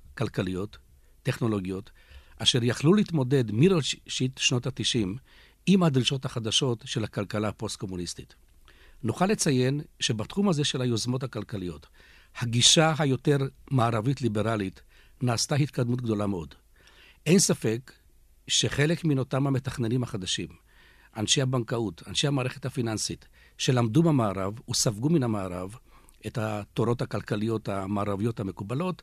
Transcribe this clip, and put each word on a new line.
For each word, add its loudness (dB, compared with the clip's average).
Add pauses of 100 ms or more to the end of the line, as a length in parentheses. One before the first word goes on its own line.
(180)
כלכליות, -4 (440)
טכנולוגיות, -4 (460)
אשר 0
יכלו 4
להתמודד 2
מראשית 2
שנות 0
התשעים -2 (500)
עם 6
הדרישות 2
החדשות -2
של -4
הכלכלה -4
הפוסט-קומוניסטית. -8 (680)
נוכל 0
לציין 2 (200)
שבתחום 0
הזה 2
של -2
היוזמות 0
הכלכליות, -8 (500)
הגישה 4
היותר 2 (340)
מערבית 2
ליברלית -2 (400)
נעשתה 0
התקדמות 0
גדולה 0
מאוד. -4 (720)
אין 6
ספק 0 (560)
שחלק 2
מן 2
אותם 0
המתכננים -2
החדשים, -6 (680)
אנשי 0
הבנקאות, -2
אנשי -2
המערכת -2
הפיננסית, -4 (300)
שלמדו 4
במערב 2 (100)
וספגו 0
מן 4
המערב -4 (500)
את -6
התורות -2
הכלכליות -4
המערביות -2
המקובלות, -6